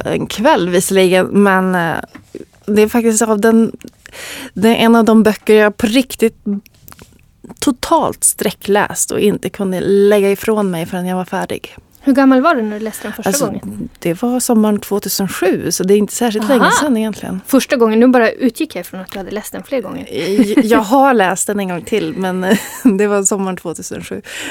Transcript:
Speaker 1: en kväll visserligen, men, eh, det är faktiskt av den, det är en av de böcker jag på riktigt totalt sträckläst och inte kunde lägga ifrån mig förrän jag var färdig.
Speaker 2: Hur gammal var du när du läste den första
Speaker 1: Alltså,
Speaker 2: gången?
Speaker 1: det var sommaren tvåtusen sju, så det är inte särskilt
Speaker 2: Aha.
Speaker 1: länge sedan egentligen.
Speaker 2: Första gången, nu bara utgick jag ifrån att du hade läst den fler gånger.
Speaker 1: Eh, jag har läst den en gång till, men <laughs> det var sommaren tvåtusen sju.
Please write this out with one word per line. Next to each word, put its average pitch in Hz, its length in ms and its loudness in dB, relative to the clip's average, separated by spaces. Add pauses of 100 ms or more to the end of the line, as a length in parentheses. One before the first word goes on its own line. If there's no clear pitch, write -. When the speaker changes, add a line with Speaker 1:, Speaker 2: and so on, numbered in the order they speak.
Speaker 1:
en 160 220 -4
kväll 220 420 0
visserligen, 185 580 2
men, 190 480 2
eh, 170 220 -2 (680)
det 208 160 2
är 214 60 4
faktiskt 226 340 0
av 220 180 0
den, 226 360 4 (800)
det 190 140 2
är 233 80 4
en 233 200 4
av 226 80 4
de 220 180 6
böcker 214 320 2
jag 208 220 4
på - 100 -2
riktigt 240 500 -2 (1200)
totalt - 640 -2
sträckläst - 840 -2
och - 100 -2
inte 202 300 0
kunde 185 300 -4
lägga 202 500 2
ifrån 202 400 -2
mig 170 160 -6
förrän 180 200 -6
jag 185 100 -4
var 185 80 -6
färdig. - 520 -10 (240)
Speaker 2:
Hur 277 120 0
gammal 262 280 4
var 330 140 2
du 240 80 -2
när 208 160 -6
du 214 60 -8
läste 214 180 -10
den 214 100 -10
första 220 160 -6
Speaker 1:
Alltså, 277 180 0
Speaker 2:
gången? 202 420 -10 (100)
Speaker 1:
det 170 240 -4
var 247 180 -2
sommaren 214 400 2
tvåtusen 196 480 -4
sju, 262 440 -2
så 180 120 -2
det 190 100 4
är 208 40 6
inte 208 160 -2
särskilt 220 360 -2
Speaker 2:
Aha. 262 80 4
Speaker 1:
länge 302 120 4
sedan 294 260 2
egentligen. 208 500 -6
Speaker 2:
Första - 300 2
gången, 226 240 4
nu 240 60 8
bara 247 240 4
utgick - 460 -4
jag 180 40 -8
ifrån 190 200 -14
att 185 120 -16
du 202 60 -12
hade 190 120 -12
läst 202 220 -10
den 196 100 -12
fler 262 180 -6
gånger. 185 300 -12
Speaker 1:
Eh, 202 560 0
jag 226 120 4
har 269 360 4
läst 190 320 0
den 208 140 -4
en 190 80 -4
gång 175 140 -6
till, 170 340 -4
men 185 240 -4 (440)
<laughs> 196 140 4
det 208 80 2
var 202 160 0
sommaren 190 340 -4
tvåtusen 175 480 -12
sju. 196 180 -12 (280)